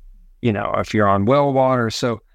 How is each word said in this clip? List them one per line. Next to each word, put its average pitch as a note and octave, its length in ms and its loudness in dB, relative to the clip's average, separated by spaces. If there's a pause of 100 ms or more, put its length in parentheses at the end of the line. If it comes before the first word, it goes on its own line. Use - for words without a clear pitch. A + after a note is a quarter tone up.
(420)
you A2+ 120 2
know, G2+ 240 -4
if G2+ 160 -4
you're G#2 160 2
on G2 160 2
well C#3 260 2
water. C3 380 0
So A#2 320 -4 (140)